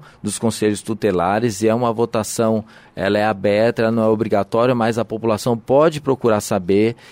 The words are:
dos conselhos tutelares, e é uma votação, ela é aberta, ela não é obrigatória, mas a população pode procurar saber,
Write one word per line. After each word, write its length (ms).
dos 200
conselhos 420
tutelares, 800
e 60
é 60
uma 180
votação, 720
ela 240
é 60
aberta, 580
ela 80
não 120
é 60
obrigatória, 640
mas 240
a 60
população 520
pode 440
procurar 400
saber, 560